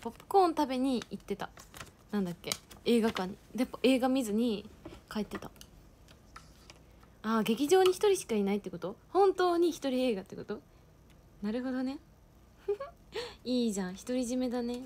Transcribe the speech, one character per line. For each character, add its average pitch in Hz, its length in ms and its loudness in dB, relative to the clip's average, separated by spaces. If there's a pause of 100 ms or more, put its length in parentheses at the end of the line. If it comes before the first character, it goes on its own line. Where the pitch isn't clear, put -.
ポ 233 80 -8
ッ 226 40 -14
プ - 120 -20
コ 392 180 6
ー 359 40 6
ン 320 80 0
食 302 100 2
べ 254 140 -2
に 254 320 0
行 202 100 -10
っ - 20 -20
て 202 120 -6
た。 - 160 -10 (580)
な 208 100 -2
ん 190 60 0
だ 175 60 -6
っ 170 100 -10
け？ - 80 -10 (400)
映 233 120 6
画 226 100 2
館 185 160 -4
に。 202 100 -10 (160)
で、 226 120 -2
ポ-、 - 180 -14
映 262 160 6
画 262 80 2
見 262 160 2
ず 214 80 -4
に 214 340 0 (460)
帰 214 100 -4
っ 202 40 -4
て 196 120 -12
た。 - 140 -12 (1700)
あ 220 180 0
ー、 208 40 0
劇 233 240 0
場 381 160 6
に 370 60 8
一 370 80 2
人 403 180 4
し - 100 -8
か 240 80 -4
い 208 100 2
な 196 100 0
い 214 40 0
っ 202 40 -4
て 190 80 -10
こ 175 80 -10
と？ 180 180 -8 (140)
本 381 240 4
当 359 240 2
に 339 140 4
一 - 180 -4
人 254 100 0
映 254 160 0
画 185 60 -8
っ 190 40 -14
て - 120 -14
こ - 80 -12
と？ - 160 -8 (800)
な 202 100 -4
る 247 100 -4
ほ 254 80 -4
ど 254 140 -4
ね。 269 160 -6 (680)
<laughs> 480 760 -8
い 240 240 0
い 214 60 -2
じ 196 80 -4
ゃ 185 100 -4
ん。 190 40 -12
独 247 180 -8
り 254 100 -2
占 240 140 -4
め 254 120 -2
だ 247 120 -4
ね、 247 240 -6